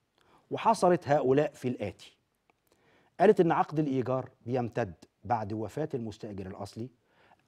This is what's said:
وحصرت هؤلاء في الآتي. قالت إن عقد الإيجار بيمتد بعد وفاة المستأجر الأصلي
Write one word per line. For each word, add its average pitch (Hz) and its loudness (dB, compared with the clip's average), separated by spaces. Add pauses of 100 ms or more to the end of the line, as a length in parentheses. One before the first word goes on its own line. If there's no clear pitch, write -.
(520)
وحصرت 180 2
هؤلاء 139 2
في - -8
الآتي. - -8 (1040)
قالت 196 6
إن 165 4
عقد 156 0
الإيجار 131 -2 (160)
بيمتد 117 -4 (300)
بعد 110 -4
وفاة 110 -6
المستأجر 104 -10
الأصلي 107 -12 (580)